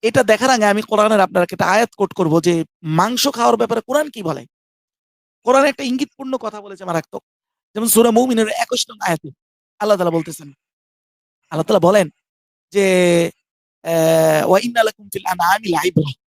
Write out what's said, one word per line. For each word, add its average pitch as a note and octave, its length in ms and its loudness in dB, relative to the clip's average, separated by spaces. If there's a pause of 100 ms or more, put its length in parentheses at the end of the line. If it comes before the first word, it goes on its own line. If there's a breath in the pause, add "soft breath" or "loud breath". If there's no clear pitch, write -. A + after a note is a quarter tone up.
এটা A#3+ 220 0
দেখার A3 260 2
আগে A#3 160 2
আমি G#3 160 2
কোরআনের G#3+ 380 2
আপনাকে F3+ 360 0
একটা F3+ 100 -2
আয়াত G#3 320 0
কোট G3 160 -4
করব E3 280 0
যে E3 240 0 (180)
মাংস E3+ 440 -2
খাওয়ার A#3 300 0
ব্যাপারে A3+ 240 -2
কোরআন D4 280 -2
কি A3+ 140 -14
বলে? C#3 220 -8 (1000)
কোরআন C4+ 220 4
একটা C#4 180 -4
ইঙ্গিতপূর্ণ C4 540 -6
কথা G#3+ 240 -12
বলেছে G3 240 -18
মারাত্মক। E3 380 -8 (500)
যেমন A3 140 -4
সূরা A3+ 240 4
মুমিনের A3+ 360 2
একুশ A#3 420 -6
নং A3+ 80 -20 (100)
আয়াতে D#3 220 -6 (500)
আল্লাহ G#3 180 0
তাআলা F3 140 -2
বলতেছেন, D#3+ 360 -8 (1040)
আল্লাহ D#3+ 140 -4
তাআলা G#3 160 2
বলেন F3 300 2 (600)
যে, G3 140 0 (1000)
এ, D#3+ 600 2
"ওয়া F#3+ 180 4
ইন্না A#3 200 0
লাকুম G#3+ 260 -6
ফিল F#3+ 160 -12
আনআমি F#3 420 0
লাইবরা।" D#3+ 440 0 (180)